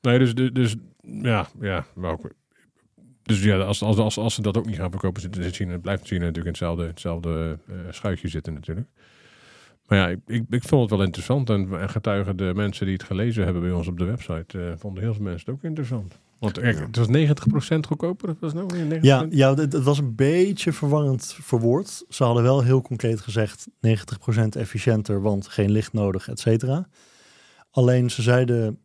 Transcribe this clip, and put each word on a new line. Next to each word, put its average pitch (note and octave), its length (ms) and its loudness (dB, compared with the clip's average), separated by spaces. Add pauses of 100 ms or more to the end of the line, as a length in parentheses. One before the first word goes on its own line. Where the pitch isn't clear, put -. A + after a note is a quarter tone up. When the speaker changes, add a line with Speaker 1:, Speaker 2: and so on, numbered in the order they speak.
Speaker 1:
Nee, B2 180 4
dus, B2 160 4
dus, B2+ 180 0
dus, A#2+ 240 2 (260)
ja, A2 440 -2 (140)
ja, F#2+ 240 -4 (100)
maar F#2 180 -6
ook, E2 180 -8 (920)
dus G2+ 200 0
ja, G2+ 160 4
als, G2 240 0
als, G#2+ 160 4
als, G#2+ 200 0
als A2 160 -2
ze A2 80 -4
dat G2+ 140 0
ook A#2 100 0
niet G#2+ 100 -4
gaan F2 140 -4
verkopen, F#2 320 -4
zit, F2 180 -8
zit F2+ 140 -4
China, F2+ 240 -4
blijft F#2 280 -4
China F#2+ 180 -2
natuurlijk E2+ 200 -2
in F2 60 -4
hetzelfde, E2+ 360 -4
hetzelfde, E2 720 -4 (100)
eh, F#2+ 60 -14 (160)
schuitje F2+ 380 -4
zitten D#2+ 260 -6
natuurlijk. E2 320 -8 (1000)
Maar G2+ 120 4
ja, F#2 100 4
ik, F2+ 180 -4
ik, A2+ 240 -2
ik B2 120 -2
vond D3 200 4
het G#2+ 80 0
wel G2+ 160 2
interessant A#2 440 -2
en, F#2+ 300 0
en G2 100 -4
getuigen G2 460 -2
de F#2 180 0
mensen G2+ 320 -2
die F#2+ 80 0
het F2+ 100 -6
gelezen G#2+ 400 -2
hebben F2 180 0
bij F2+ 100 0
ons E2+ 140 -2
op F2 120 -6
de F2+ 60 0
website, F2 560 -6
eh, F2 160 -6
vonden F#2+ 260 -10
heel A2+ 120 -2
veel G#2 80 -6
mensen F2 240 -6
het B2 80 -6
ook C#3 100 -12
interessant. B2+ 540 -6 (200)
Want G#2 200 -4
kijk, A#2+ 200 2
Speaker 2:
Ja. D2 80 -6
Speaker 1:
het A2 100 -6
was A#2 120 2
negentig C#3+ 380 2
procent D3+ 400 0
goedkoper, E3+ 420 -4
of D#3+ 120 -4
was D#3 120 -6
het E3 80 -6
nou F#3+ 120 -6
weer F3 120 -4
Speaker 3:
Ja, D3+ 40 -2
Speaker 1:
negentig D#3 300 6
procent? D#3+ 160 -2
Speaker 3:
ja, C3+ 280 6
het, C#3+ 100 0
het C3 120 0
was C#3+ 140 4
een C3 160 -2
beetje E3+ 580 2
verwarrend C#3+ 680 0
verwoord. B2+ 680 0
Ze - 160 0
hadden A#2+ 180 4
wel C3 200 4
heel B2+ 200 4
concreet A2+ 380 -2
gezegd, G#2+ 460 -4 (140)
"negentig A2 380 0
procent A2 380 0
efficiënter, G#2 680 0
want G2+ 260 0
geen G2+ 220 2
licht G#2+ 220 0
nodig, G2 360 -2
et - 120 -10
cetera." B2+ 480 0 (800)
Alleen B2 400 4
ze A#2+ 120 -4
zeiden A#2+ 640 4